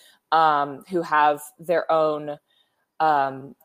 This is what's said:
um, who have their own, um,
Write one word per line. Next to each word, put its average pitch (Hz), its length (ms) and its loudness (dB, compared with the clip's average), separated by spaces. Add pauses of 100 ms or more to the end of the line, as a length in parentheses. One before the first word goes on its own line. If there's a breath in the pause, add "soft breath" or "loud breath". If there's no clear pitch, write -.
(320 soft breath)
um, 147 580 2
who 175 140 -2
have 151 380 2 (180)
their 165 320 -2
own, 151 480 -2 (600)
um, 139 640 -2